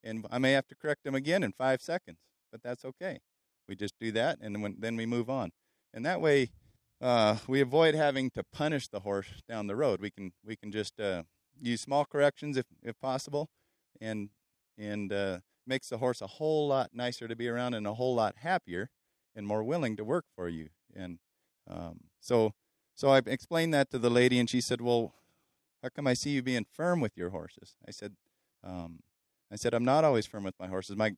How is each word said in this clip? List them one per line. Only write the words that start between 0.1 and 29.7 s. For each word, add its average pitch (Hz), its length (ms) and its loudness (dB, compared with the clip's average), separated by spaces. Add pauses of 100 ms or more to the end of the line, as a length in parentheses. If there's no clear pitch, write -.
I 120 80 -4
may 131 140 4
have 135 160 4
to - 80 -20
correct - 300 -4
them 135 100 -2
again 156 280 2
in 104 100 -2
five 131 280 2
seconds, 165 360 -8 (340)
but 113 100 -16
that's 123 220 -10
okay. 151 360 -10 (500)
We 98 80 -8
just 101 240 -6
do 113 100 -4
that, 113 300 0
and 104 200 -8
when, 101 160 -6
then 113 200 -6
we 113 80 -4
move 120 240 -2
on. 123 220 -4 (420)
And 117 120 -8
that 175 140 -2
way, 143 320 4 (480)
uh, 113 380 4 (100)
we 135 140 4
avoid 151 340 6
having 135 360 2
to 104 120 -6
punish 151 460 -4
the 104 100 -8
horse 98 280 -2 (200)
down 107 200 -6
the 101 100 -4
road. 117 240 2
We 101 100 -6
can, 95 220 -12 (120)
we 110 120 -10
can 104 160 -14
just, 107 260 -6
uh, 95 240 -2 (380)
use 117 180 -2
small 143 240 0
corrections 143 540 0
if, 127 80 -2 (160)
if 117 180 -12
possible, 143 480 -4 (540)
and, 107 280 -6 (480)
and, 104 360 -6
uh, 98 260 -2 (260)
makes 131 220 -4
the 117 120 -6
horse 127 220 -2
a 98 60 -10
whole 156 400 0
lot 135 240 0
nicer 120 380 -6
to 113 80 -4
be 120 100 -4
around 123 260 -2
and 107 140 -4
a 104 60 -4
whole 127 200 0
lot 110 260 2
happier 127 500 -4 (440)
and 104 140 -10
more 107 160 0
willing 131 320 -2
to 104 80 -8
work 151 220 -2 (100)
for 90 140 -6
you. 80 180 -8 (260)
And, 90 260 -12 (500)
um, 85 320 -12 (180)
so, 110 320 2 (420)
so - 140 0
I 135 180 8
explained 165 480 0
that 139 180 6
to 131 80 -2
the 117 100 4
lady, 123 280 6
and 120 120 4
she 127 100 2
said, 120 220 -2
"Well, 120 320 2 (680)
how 127 60 -6
come 139 200 -4
I 127 60 6
see 143 180 -4
you 139 100 0
being 123 280 -2
firm 175 300 0
with 120 160 0
your 90 140 -4
horses?" 87 480 -12 (100)
I - 40 -14
said, 208 260 -12 (480)
um, 87 340 -12 (520)
I 104 40 -12
said, 117 200 -2